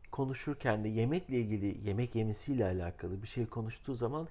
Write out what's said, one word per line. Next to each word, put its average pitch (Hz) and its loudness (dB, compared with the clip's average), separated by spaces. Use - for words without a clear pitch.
konuşurken 131 0
de 107 2
yemekle 127 2
ilgili, 101 0
yemek 113 0
yemesiyle 110 2
alakalı 90 -2
bir 107 -8
şey 120 -2
konuştuğu 113 -4
zaman 131 0